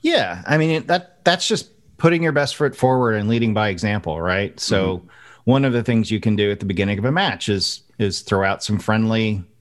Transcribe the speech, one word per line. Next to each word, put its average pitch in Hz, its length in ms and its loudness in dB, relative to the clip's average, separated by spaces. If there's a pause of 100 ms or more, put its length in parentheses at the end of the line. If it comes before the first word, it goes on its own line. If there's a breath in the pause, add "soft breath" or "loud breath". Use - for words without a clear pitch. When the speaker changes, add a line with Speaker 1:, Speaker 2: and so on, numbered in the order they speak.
Speaker 1:
Yeah, 104 440 0
I 147 120 2
mean, 160 120 2
it, 160 180 -2
that, 180 360 -4
that's 180 220 2
just - 240 -4 (260)
putting 165 280 2
your 160 80 2
best 143 240 0
foot 147 200 0
forward 127 380 2
and 104 140 0
leading 117 260 2
by 107 140 2
example, 95 520 -2
right? 92 400 -2
So 95 380 0
Speaker 2:
Mm-hmm. - 80 -16 (380 loud breath)
Speaker 1:
one 135 200 4
of 131 80 2
the 120 100 0
things 113 280 0
you 110 100 0
can 107 160 0
do 104 160 2
at 98 80 -6
the 101 60 -6
beginning 98 320 0
of 104 80 -2
a 131 60 0
match 165 360 -2
is, 101 320 -2 (180)
is 101 220 -2
throw 98 260 0
out - 160 -2
some 104 160 -2
friendly 110 640 0 (180)